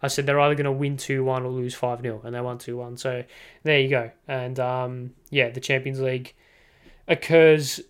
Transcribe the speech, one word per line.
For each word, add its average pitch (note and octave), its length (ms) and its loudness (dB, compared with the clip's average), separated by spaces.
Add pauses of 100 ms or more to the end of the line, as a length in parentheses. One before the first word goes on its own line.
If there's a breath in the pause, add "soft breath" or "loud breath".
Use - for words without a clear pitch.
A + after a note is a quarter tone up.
I C#3 60 -2
said C#3 180 -2
they're C#3+ 120 4
either D3 140 4
gonna C#3+ 180 0
win C#3 240 -2
two C3+ 280 -4
one C3 200 -2
or B2+ 60 -6
lose B2+ 240 -6
five A#2+ 300 -4
nil, A2+ 200 -6
and A#2+ 120 -10
they B2 60 -6
won B2 180 -8
two A#2+ 180 -10
one. B2 200 -12
So B2 260 -6 (400 loud breath)
there D3+ 160 4
you C3+ 100 2
go. A#2+ 220 0 (160)
And, B2+ 320 -6
um, B2+ 560 -4 (160)
yeah, C3 180 4
the B2 100 -10
Champions C3+ 400 -2
League C3 360 -4 (720 soft breath)
occurs D#3 840 6